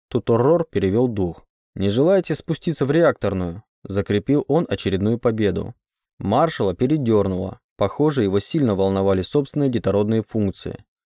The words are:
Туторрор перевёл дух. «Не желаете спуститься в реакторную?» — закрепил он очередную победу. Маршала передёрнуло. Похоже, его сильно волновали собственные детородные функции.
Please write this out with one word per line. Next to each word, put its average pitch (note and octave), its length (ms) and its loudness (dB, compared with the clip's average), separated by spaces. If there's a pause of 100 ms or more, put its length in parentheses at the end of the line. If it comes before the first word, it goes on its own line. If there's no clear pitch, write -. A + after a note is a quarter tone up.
Туторрор B2+ 560 2
перевёл G2+ 440 0
дух. G2 360 -4 (300)
«Не G2 160 -2
желаете D#3+ 440 2
спуститься D#3 520 -4
в C3 40 2
реакторную?» — G2 720 0 (220)
закрепил G2+ 640 0
он D#3+ 200 0
очередную G2+ 500 -2
победу. G#2+ 560 -2 (440)
Маршала A#2 560 0
передёрнуло. G#2+ 840 0 (160)
Похоже, C3+ 480 0
его G2 160 0
сильно C3 340 0
волновали F#2+ 480 2
собственные C#3+ 480 -2
детородные G#2+ 540 0
функции. G2 600 -4 (220)